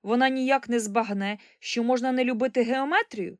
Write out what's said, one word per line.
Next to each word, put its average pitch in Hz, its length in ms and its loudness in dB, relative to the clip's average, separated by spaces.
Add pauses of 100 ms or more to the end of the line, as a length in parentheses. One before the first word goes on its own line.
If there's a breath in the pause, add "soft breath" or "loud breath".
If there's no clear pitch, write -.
вона 247 260 2
ніяк 262 400 0
не 240 100 2
збагне, 208 580 -2 (220 loud breath)
що - 240 -4
можна 254 280 2
не 254 120 0
любити 247 400 0
геометрію? 269 760 -2